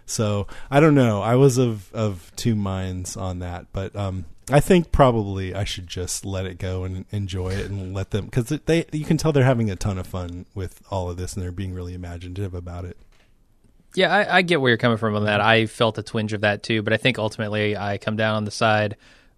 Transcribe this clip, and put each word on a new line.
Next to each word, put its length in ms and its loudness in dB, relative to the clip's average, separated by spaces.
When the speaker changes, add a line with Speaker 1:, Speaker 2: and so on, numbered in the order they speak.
Speaker 1:
So, 420 -2
I 100 6
don't 160 8
know. 260 4
I 140 2
was 200 6
of, 380 0
of 400 -4
two 220 0
minds 600 -4
on 220 -6
that, 340 -10
but, 220 -8
um, 300 -6
I 80 6
think 320 4
probably 640 2
I 80 -4
should 240 -8
just 400 -8
let 200 -4
it 120 -10
go 240 -4
and 300 -6
enjoy 380 -4
it 200 -4
and 240 -6
let 160 -6
them, 180 -4
'cause 220 -2
it, 160 -4
they, 260 2
you 120 -4
can 120 4
tell 160 0
they're 120 6
having 260 4
a 60 -4
ton 220 -2
of 80 -6
fun 460 -8
with 380 -8
all 180 -4
of 80 -8
this, 180 -8
and 80 -6
they're 100 -6
being 200 -8
really 220 -10
imaginative 580 -10
about 320 -10
it. 120 -12
Speaker 2:
Yeah, 200 2
I, 240 4
I 40 6
get 180 2
where 100 4
you're 80 4
coming 200 2
from 160 0
on 120 0
that. 140 2
I 260 6
felt 320 0
a 40 -8
twinge 300 -4
of 80 -4
that 220 2
too, 200 0
but 100 0
I 40 4
think 220 2
ultimately 580 -2
I 220 -4
come 180 -4
down 200 0
on 80 -2
the 60 -4
side, 460 2